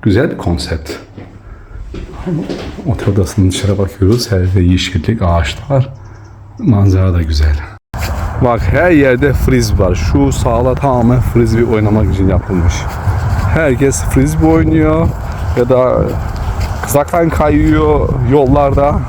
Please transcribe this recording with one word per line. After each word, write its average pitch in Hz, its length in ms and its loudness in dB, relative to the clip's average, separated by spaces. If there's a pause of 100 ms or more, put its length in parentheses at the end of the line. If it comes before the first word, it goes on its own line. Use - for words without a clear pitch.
Güzel 117 280 2
bir - 80 -10
konsept. 80 520 -6 (2000)
Otel 104 280 -2
odasının 95 360 0
dışarı 98 280 -2
bakıyoruz. 98 540 0
Her 95 80 0
yerde 92 200 0
yeşillik, 90 600 0
ağaçlar. 87 720 -2 (680)
Manzara 98 560 2
da 85 80 0
güzel. 76 340 0 (880)
Bak 117 160 2
her 139 300 2
yerde 135 420 4
frisbee 113 540 2
var. 90 80 2
Şu 139 380 0
sağda 123 420 0
tamamen 123 460 2
frisbee 117 440 2
oynamak 107 500 2
için 95 140 0
yapılmış. 87 460 0 (800)
Herkes 139 500 0
frisbee 156 440 2
oynuyor 160 600 2 (500)
ya 123 100 0
da 123 300 2 (840)
kızaktan 165 440 0
kayıyor 151 800 2 (220)
yollarda. 143 640 4 (140)